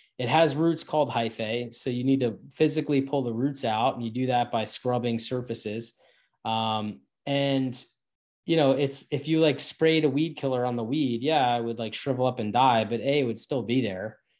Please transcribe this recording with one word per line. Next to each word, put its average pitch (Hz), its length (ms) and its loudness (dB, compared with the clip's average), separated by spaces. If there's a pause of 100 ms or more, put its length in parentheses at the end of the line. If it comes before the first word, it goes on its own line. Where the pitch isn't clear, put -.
(200)
It 123 100 -4
has 151 260 4
roots 160 280 0
called 147 260 0
hyphae. 117 640 -2
So - 160 -4
you 123 140 -2
need 135 160 4
to 117 180 0 (140)
physically 147 500 2
pull 139 220 -2
the 120 100 -4
roots 131 320 -2
out, 113 300 0
and 120 100 -6
you 113 60 -6
do 127 160 -2
that 123 240 0
by 113 140 0
scrubbing 120 520 -2
surfaces. 113 800 -6 (480)
Um, 110 540 -2 (260)
and, 139 580 0 (600)
you 165 100 0
know, 135 180 6
it's, 135 360 -2
if 147 180 -6
you, 160 120 2
like, 156 200 4
sprayed 160 460 2
a 143 40 2
weed 151 260 0
killer 127 280 -2
on 123 120 -2
the 117 80 -4
weed, 123 400 0
yeah, 135 340 2
it 117 60 -2
would, 117 160 -4
like, 110 160 -6
shrivel 127 320 0
up 120 100 -2
and 107 160 -2
die, 120 300 6
but 110 160 -2
A, 139 220 0
it - 20 0
would 113 160 -2
still 127 240 -4
be 120 180 0
there. 101 380 -6 (200)